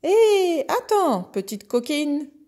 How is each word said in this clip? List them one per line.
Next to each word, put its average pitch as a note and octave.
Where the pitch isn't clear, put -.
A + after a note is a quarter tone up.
Hé, F#4+
attends, F4
petite G3
coquine! D4